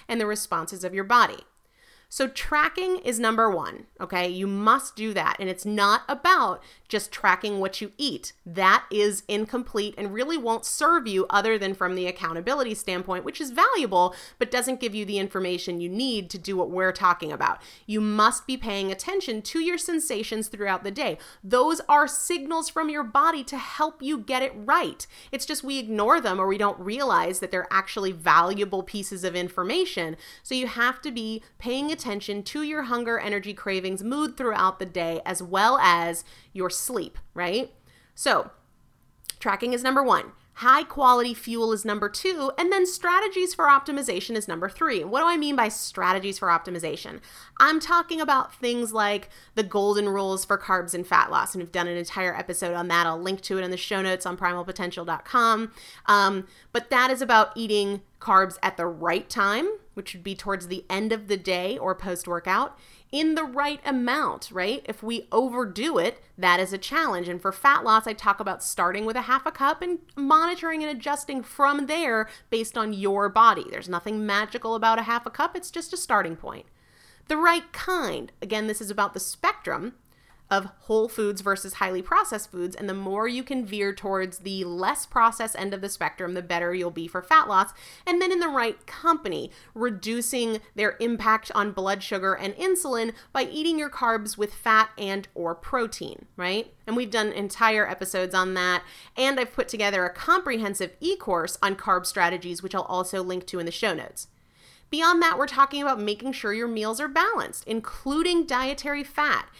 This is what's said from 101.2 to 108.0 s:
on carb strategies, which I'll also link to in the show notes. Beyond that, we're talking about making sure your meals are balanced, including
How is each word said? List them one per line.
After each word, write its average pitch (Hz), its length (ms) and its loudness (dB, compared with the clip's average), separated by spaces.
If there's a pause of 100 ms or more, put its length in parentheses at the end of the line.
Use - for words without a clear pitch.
on 196 140 0
carb 185 280 0
strategies, 175 560 -2
which 190 140 -8
I'll 185 80 -2
also 185 400 -2
link 180 240 -6
to 180 120 -6
in 170 60 -4
the 170 60 -4
show 202 240 -2
notes. - 320 -12 (640)
Beyond 330 300 6
that, 440 160 4
we're 285 80 2
talking 269 340 2
about 269 180 0
making 208 340 -4
sure 214 200 -4
your 233 140 -4
meals 226 340 -4
are 302 60 -4
balanced, 349 580 0
including 311 800 0